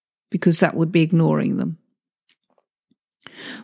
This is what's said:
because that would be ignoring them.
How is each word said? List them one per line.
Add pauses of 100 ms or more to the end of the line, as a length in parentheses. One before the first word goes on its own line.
(300)
because
that
would
be
ignoring
them. (1900)